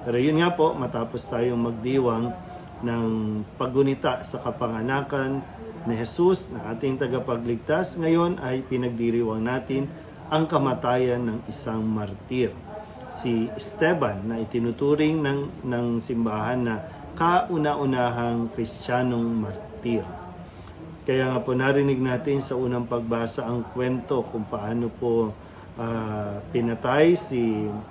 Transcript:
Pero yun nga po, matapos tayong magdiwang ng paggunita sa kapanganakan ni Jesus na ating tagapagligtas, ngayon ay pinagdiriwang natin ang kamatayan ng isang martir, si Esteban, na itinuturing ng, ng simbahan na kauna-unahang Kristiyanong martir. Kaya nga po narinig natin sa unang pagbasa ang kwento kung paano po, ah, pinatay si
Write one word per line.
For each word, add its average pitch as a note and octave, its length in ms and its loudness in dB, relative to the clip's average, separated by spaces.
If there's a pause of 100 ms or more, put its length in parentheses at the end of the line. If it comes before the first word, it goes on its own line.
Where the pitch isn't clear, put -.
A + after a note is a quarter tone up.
Pero A#2+ 160 0
yun D#3 240 6
nga F3+ 80 4
po, D#3+ 240 4
matapos B2 520 -4
tayong A#2+ 320 2
magdiwang A#2 720 2 (520)
ng A#2 240 0 (480)
paggunita C3+ 720 2
sa - 160 -8
kapanganakan C3 960 0 (480)
ni A#2 80 0
Jesus F3 560 2
na A2 240 -6
ating C3 240 0
tagapagligtas, B2 960 0
ngayon E3+ 480 4
ay C3 240 -2
pinagdiriwang A#2 760 0
natin C3 440 0 (420)
ang D#3+ 160 4
kamatayan B2 800 2
ng A2+ 140 -2 (100)
isang A2 320 -4
martir, G#2+ 720 -2 (560)
si A2+ 480 0
Esteban, A2+ 720 0
na A2+ 80 -2
itinuturing C#3 800 2
ng, C#3+ 480 -2
ng A#2+ 200 0 (120)
simbahan A#2 640 0
na A2+ 240 -2 (320)
kauna-unahang C3+ 1400 2
Kristiyanong B2 720 0
martir. G#2+ 800 -2 (960)
Kaya C3 320 2
nga A#2+ 80 2
po B2+ 160 2
narinig C#3 400 4
natin C3 480 0
sa - 80 -4
unang B2 320 0
pagbasa A#2 640 -2
ang A#2+ 240 -2
kwento B2+ 560 0
kung A2 160 -4
paano A2+ 480 -2
po, A#2 400 2 (480)
ah, G#2+ 560 -4 (160)
pinatay B2+ 640 6
si A2+ 480 0 (260)